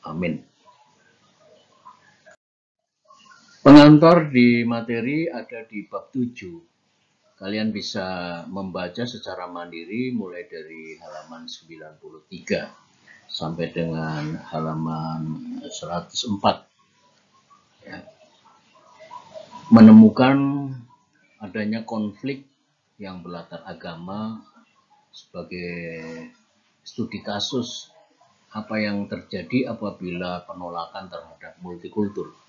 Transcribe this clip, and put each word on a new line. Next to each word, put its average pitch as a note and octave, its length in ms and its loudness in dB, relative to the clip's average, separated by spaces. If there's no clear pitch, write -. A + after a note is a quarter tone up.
Amin. E2 400 -8
Pengantar D3+ 640 12
di A#2+ 320 6
materi A#2 640 -4
ada A2+ 400 -12
di G#2 240 -12
bab G2 240 -12
tujuh. G#2 480 -8
Kalian G#2+ 400 -6
bisa F2+ 720 -10
membaca F2+ 560 -10
secara F#2+ 480 -12
mandiri F2 640 -10
mulai F2 320 -10
dari D#2+ 560 -18
halaman D#2+ 480 -20
sembilan D#2+ 480 -20
puluh D#2 320 -20
tiga E2+ 480 -10
sampai E2 400 -8
dengan D#2+ 640 -6
halaman D#2+ 720 -6
seratus - 560 -10
empat. G2+ 400 -2
Ya. - 240 -20
Menemukan B2+ 960 10
adanya G#2+ 480 -6
konflik A2+ 560 -8
yang F#2 240 -14
berlatar E2+ 400 -14
agama F2+ 800 -12
sebagai E2+ 1120 -14
studi - 400 -12
kasus G#2 640 -8
apa G#2+ 240 -10
yang G2+ 320 -4
terjadi G#2+ 640 -6
apabila F2+ 720 -10
penolakan F2+ 640 -14
terhadap - 560 -20
multikultur. F2+ 720 -8